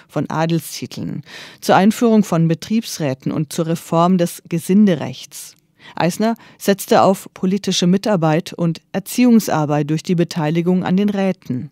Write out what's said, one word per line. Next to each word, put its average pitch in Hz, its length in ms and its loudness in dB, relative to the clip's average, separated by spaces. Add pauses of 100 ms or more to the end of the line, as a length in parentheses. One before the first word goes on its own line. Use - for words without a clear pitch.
von - 200 -6
Adelstiteln, - 920 -6 (400)
zur - 120 4
Einführung 214 480 4
von 165 260 0
Betriebsräten 160 840 -4
und 151 180 -4
zur 165 160 -4
Reform 170 520 2
des 170 280 -4
Gesinderechts. 170 1080 0 (400)
Eisner 208 400 -2 (240)
setzte - 420 0
auf 185 320 2
politische 190 540 -2
Mitarbeit 175 680 0
und 165 300 -4 (100)
Erziehungsarbeit 156 960 2
durch 156 140 -2
die 180 140 0
Beteiligung 170 680 0
an 180 140 2
den 208 100 2
Räten. 190 640 -4